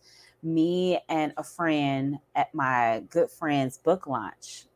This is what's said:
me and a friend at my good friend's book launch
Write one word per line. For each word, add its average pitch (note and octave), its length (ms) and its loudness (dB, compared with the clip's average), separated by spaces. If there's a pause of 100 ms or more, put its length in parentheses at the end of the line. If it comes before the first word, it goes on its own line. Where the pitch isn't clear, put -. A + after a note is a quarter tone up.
(420)
me E3+ 640 2
and D#3 300 0
a D3+ 40 -8
friend C#3+ 760 0 (160)
at C#3+ 200 -2
my B2 540 2
good E3+ 220 0
friend's C#3+ 480 -2
book F#3 280 0
launch - 680 -8